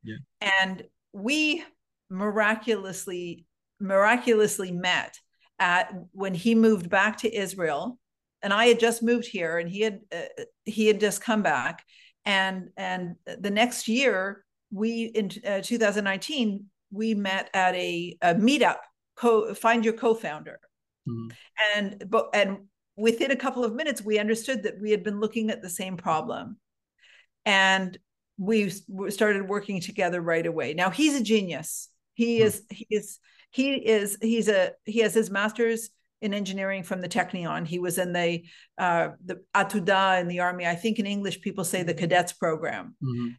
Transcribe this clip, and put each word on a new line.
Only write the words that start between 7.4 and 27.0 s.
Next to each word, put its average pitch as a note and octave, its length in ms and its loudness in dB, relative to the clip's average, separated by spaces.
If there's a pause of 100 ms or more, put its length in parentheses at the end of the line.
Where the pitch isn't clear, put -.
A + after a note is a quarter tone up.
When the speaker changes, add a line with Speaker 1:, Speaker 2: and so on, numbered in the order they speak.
Speaker 2:
and G3 100 0
I A3 140 4
had A#3 140 8
just A#3 220 2
moved A#3 240 2
here, E3+ 320 -2
and E3+ 100 -4
he G3 120 -6
had, G#3+ 200 -2 (120)
uh, - 320 -10 (200)
he G#3+ 220 2
had G#3 140 6
just G3+ 220 0
come A3 200 0
back. E3+ 400 0 (420)
And, F#3+ 520 0
and F#3 400 -6 (100)
the G3+ 240 -6
next A#3 380 0
year, G#3 560 0 (260)
we, A3+ 340 -2
in, A3 260 -4 (160)
uh, G3 160 -2
two A#3+ 160 -2
thousand G3+ 260 2
nineteen, G3+ 600 -2 (240)
we A3 240 -2
met G3 400 -2
at F#3 200 4
a, F3 460 -4
a F3 140 4
meetup, A3 440 4 (380)
co-, A3 380 2
Find A3+ 300 2
Your A3 100 2
Co-Founder. F3+ 640 -2 (500)
Speaker 1:
Mm-hmm. A#2 200 -8 (480)
Speaker 2:
And, G3+ 320 -4
but, A3 260 0
and G3 320 0 (300)
within A#3 340 2
a C4+ 60 2
couple B3 280 -4
of G#3+ 100 -2
minutes, C4 280 -4
we G#3+ 160 0
understood A3 460 -2
that G3 160 -6
we G#3+ 100 -4
had G#3 120 2
been G#3 180 -6
looking A3 300 -2
at - 120 -6
the F3+ 80 -12
same F#3 260 -8
problem. - 640 -4 (840)